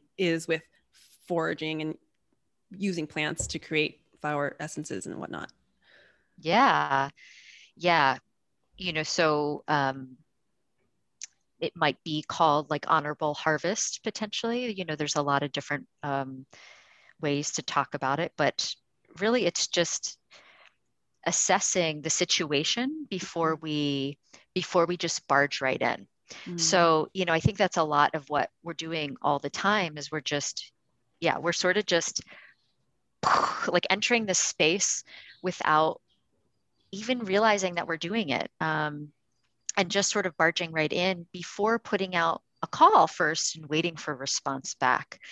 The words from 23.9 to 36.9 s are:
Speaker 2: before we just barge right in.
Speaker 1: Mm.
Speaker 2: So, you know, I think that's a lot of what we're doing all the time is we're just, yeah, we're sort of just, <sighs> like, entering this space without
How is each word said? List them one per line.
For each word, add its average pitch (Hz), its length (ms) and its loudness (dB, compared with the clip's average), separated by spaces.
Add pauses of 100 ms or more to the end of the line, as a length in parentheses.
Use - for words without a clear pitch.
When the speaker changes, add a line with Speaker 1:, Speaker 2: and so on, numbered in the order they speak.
Speaker 2:
before 175 320 2
we 175 100 -2
just - 320 -6
barge 139 320 4
right 131 200 0
in. 117 280 -2 (380)
Speaker 1:
Mm. 175 120 -8
Speaker 2:
So, 165 560 4
you 190 100 -2
know, 170 80 2
I 165 80 2
think 196 180 2
that's 196 180 2
a 170 80 4
lot 147 300 4
of 147 140 -8
what 147 220 0 (120)
we're 170 120 -6
doing 160 480 -6
all 143 160 2
the 143 120 -6
time 190 480 0
is 143 120 -10
we're 156 100 -4
just, - 520 -6 (480)
yeah, 160 180 2
we're 165 140 0
sort 180 240 0
of 214 100 0
just, - 360 0 (1000)
<sighs> - 460 2
like, 175 220 0
entering 214 360 2
this 185 120 0
space - 680 2 (380)
without 160 580 2 (920)